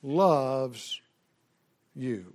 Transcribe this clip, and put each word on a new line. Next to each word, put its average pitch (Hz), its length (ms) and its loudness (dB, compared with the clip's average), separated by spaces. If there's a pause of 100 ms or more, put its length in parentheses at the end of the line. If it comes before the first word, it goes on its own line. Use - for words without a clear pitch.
loves 135 1000 0 (960)
you. 113 380 -8